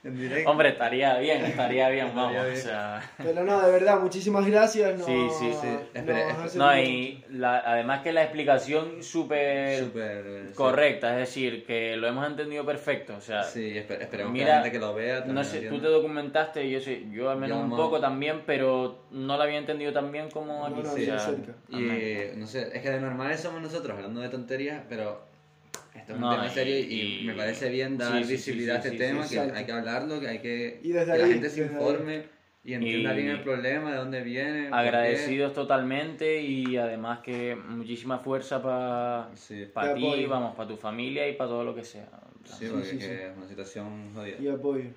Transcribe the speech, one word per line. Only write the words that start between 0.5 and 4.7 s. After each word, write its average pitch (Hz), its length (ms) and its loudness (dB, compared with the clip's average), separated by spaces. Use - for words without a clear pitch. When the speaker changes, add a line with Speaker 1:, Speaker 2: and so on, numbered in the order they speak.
Speaker 2:
Hombre, 151 200 8
estaría 127 480 4
bien, 143 260 2
estaría 127 440 4
bien, 131 180 2
Speaker 1:
Estaría 123 160 0
Speaker 2:
vamos, 127 80 2
Speaker 1:
bien. 127 100 -2
Speaker 2:
o - 0 -
sea. 107 460 -4
Speaker 3:
Pero 160 260 0
no, 202 160 6
de 185 120 10
verdad, 190 280 8
muchísimas 190 460 2
gracias, 214 500 6